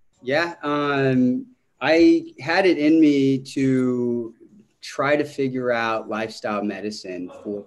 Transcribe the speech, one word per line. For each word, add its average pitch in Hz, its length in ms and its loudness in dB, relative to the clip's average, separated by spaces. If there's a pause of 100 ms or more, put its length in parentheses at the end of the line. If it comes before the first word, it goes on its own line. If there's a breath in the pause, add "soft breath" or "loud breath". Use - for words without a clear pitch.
(200)
Yeah, 160 420 -2
um, 139 840 0 (340)
I 165 600 4
had 170 260 0
it 160 100 4
in 160 240 4
me 139 380 4
to 127 960 -2 (480)
try 143 320 -2
to 147 100 0
figure 131 460 -4
out 113 380 -2
lifestyle 107 560 -6
medicine 95 680 -8 (140)
for 101 220 -8